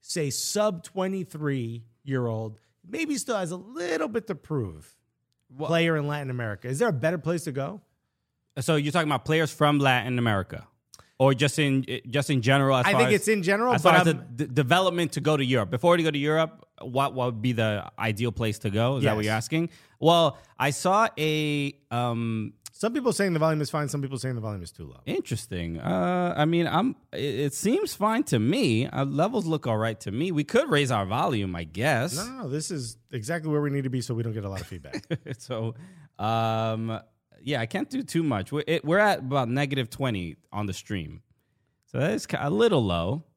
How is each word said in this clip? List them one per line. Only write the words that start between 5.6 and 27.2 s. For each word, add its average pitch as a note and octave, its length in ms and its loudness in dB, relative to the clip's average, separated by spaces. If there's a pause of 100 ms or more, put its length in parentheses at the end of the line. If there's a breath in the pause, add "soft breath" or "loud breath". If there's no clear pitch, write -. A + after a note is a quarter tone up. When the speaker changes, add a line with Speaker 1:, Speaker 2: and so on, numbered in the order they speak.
Speaker 1:
player E3 300 2
in D3 100 -2
Latin D3 220 -4
America? A#2+ 380 -6
Is C3+ 120 -4
there A#3 100 4
a F#3+ 40 0
better D#3 240 0
place D#3+ 280 -2
to D#3 60 -6
go? C#3+ 300 -8 (760)
Speaker 2:
So D#3 160 2
you're D3 160 0
talking D#3 180 2
about C#3 160 0
players D#3 260 2
from D3 280 4
Latin B2+ 400 2
America? G#2 480 0 (500 soft breath)
Or C3+ 180 6
just C#3+ 240 2
in, C3+ 260 2 (240)
just C3+ 220 0
in C3 100 2
general? C3+ 360 6
As B2 100 2
Speaker 1:
I - 60 4
Speaker 2:
far C3 80 4
Speaker 1:
think - 80 4
Speaker 2:
as, G#3 120 6
Speaker 1:
it's G3+ 60 -2
in G#3 160 2
general, G#3+ 320 2
Speaker 2:
as D#3 80 0
Speaker 1:
but F3 80 8
Speaker 2:
far E3 80 8
as F3+ 60 6
the E3 140 6
Speaker 1:
I'm - 160 -16
Speaker 2:
d-, C#3+ 120 -4
development E3+ 680 2
to D3+ 80 -4
go D3+ 160 2
to C3+ 80 0
Europe. A#2+ 240 2
Before E3+ 280 4
you E3 60 2
go D#3+ 60 2
to C#3+ 80 -2
Europe, D#3 480 0 (160)
what, C3 320 -2
what B2+ 140 -2
would A2+ 160 -4
be B2+ 80 2
the G#2+ 480 0
ideal A2+ 320 -2
place G#2+ 280 -2
to G#2+ 120 -4
go? A#2 260 2
Is B2+ 60 0
that G#2+ 120 2
what G#2+ 80 -2
you're G#2+ 100 0
Speaker 1:
Yes. A2 120 0
Speaker 2:
asking? E3 240 -2 (300 soft breath)
Well, E3 400 4 (180 loud breath)
I C#3+ 140 2
saw G3+ 380 2 (100)
a, D3+ 560 0 (160)
um, A#2 600 -2 (200)
Speaker 1:
Some A#3 220 -4
people B3 180 0
saying G3 200 0
the D#3+ 60 0
volume D#3 220 2
is C#3 80 -4
fine. D3 180 -2
Some C#3+ 140 -4
people C3+ 160 -6
saying B2+ 160 -4
the A#2 80 -6
volume G#2 220 -6
is E2 80 -14
too D#2 160 -14
low. B1+ 180 -18
Speaker 2:
Interesting. F2 760 -4
Uh, F3+ 560 0
I D3+ 100 2
mean, E3+ 200 2
I'm. F#3 300 0 (180)
It, B2 220 -4 (100)